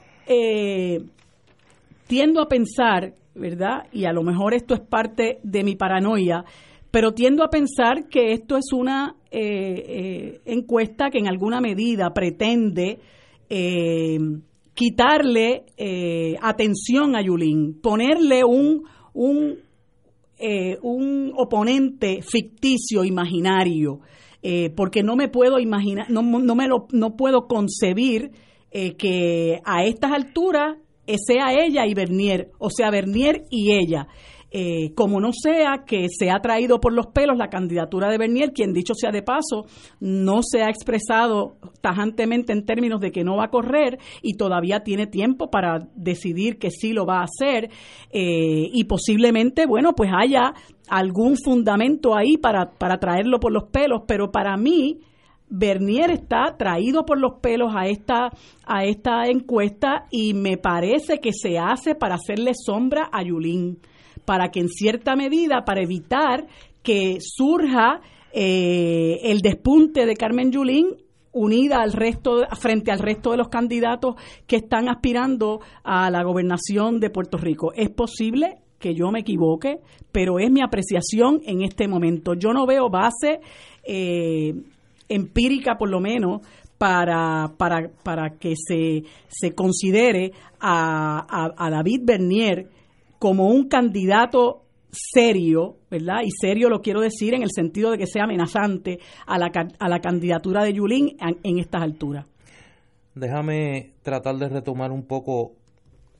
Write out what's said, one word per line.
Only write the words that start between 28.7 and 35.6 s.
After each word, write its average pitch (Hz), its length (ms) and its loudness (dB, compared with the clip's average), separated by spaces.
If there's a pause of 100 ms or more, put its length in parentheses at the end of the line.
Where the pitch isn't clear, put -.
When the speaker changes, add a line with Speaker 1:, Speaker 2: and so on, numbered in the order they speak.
Speaker 1:
eh, 185 260 -6
que 170 680 0
a 180 200 0
estas 233 280 0
alturas, 302 640 0 (300)
eh, 214 120 -2
sea 254 340 2
ella 285 340 2
y 214 80 0
Bernier, 190 640 0
o 214 100 -4
sea, 214 220 0
Bernier 208 580 0
y 208 240 2
ella. 165 360 0 (500)
Eh, 165 360 -4
como 202 260 2
no 220 120 0
sea 294 520 0